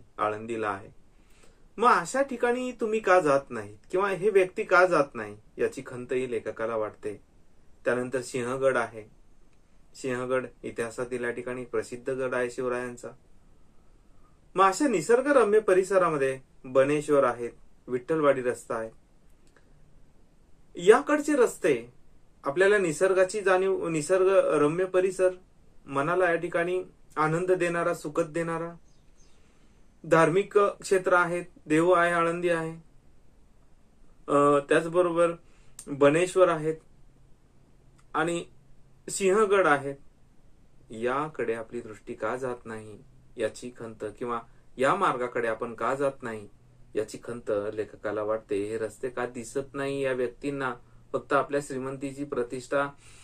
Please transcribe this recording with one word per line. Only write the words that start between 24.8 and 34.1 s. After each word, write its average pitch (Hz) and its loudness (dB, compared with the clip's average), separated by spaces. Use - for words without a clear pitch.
परिसर, 185 2
मनाला 170 0
या 170 2
ठिकाणी 175 -2
आनंद 160 0
देणारा, 170 0
सुखद 160 -4
देणारा, 165 -6
धार्मिक 165 2
क्षेत्र 190 0
आहेत, 175 2
देहू 160 4
आहे, 175 4
आळंदी 170 0
आहे, 165 -2